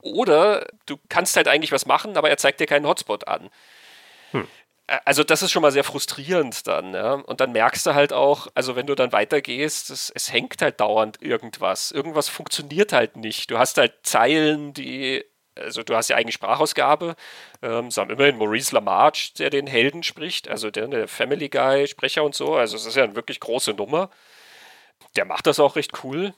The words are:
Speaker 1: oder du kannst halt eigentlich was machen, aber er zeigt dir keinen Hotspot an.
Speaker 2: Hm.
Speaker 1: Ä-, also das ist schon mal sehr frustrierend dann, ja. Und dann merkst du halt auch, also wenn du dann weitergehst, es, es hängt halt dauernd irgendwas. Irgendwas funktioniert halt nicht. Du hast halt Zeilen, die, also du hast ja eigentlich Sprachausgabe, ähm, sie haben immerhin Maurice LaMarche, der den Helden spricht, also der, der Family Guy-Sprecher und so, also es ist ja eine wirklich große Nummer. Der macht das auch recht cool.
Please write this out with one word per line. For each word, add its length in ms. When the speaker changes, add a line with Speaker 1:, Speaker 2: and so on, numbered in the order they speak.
Speaker 1:
oder 640
du 120
kannst 260
halt 120
eigentlich 240
was 140
machen, 300
aber 140
er 80
zeigt 220
dir 80
keinen 200
Hotspot 400
an. 220
Speaker 2:
Hm. 160
Speaker 1:
Ä-, 160
also 180
das 180
ist 100
schon 100
mal 100
sehr 120
frustrierend 840
dann, 260
ja. 200
Und 280
dann 100
merkst 340
du 100
halt 180
auch, 420
also 200
wenn 120
du 80
dann 160
weitergehst, 760
es, 240
es 180
hängt 300
halt 180
dauernd 420
irgendwas. 720
Irgendwas 380
funktioniert 640
halt 240
nicht. 340
Du 60
hast 200
halt 160
Zeilen, 680
die, 520
also 280
du 120
hast 140
ja 60
eigentlich 200
Sprachausgabe, 800
ähm, 300
sie 80
haben 120
immerhin 260
Maurice 360
LaMarche, 640
der 120
den 180
Helden 360
spricht, 440
also 240
der, 160
der 220
Family 400
Guy-Sprecher 720
und 100
so, 220
also 220
es 80
ist 100
ja 80
eine 120
wirklich 260
große 320
Nummer. 360
Der 100
macht 220
das 120
auch 160
recht 280
cool. 340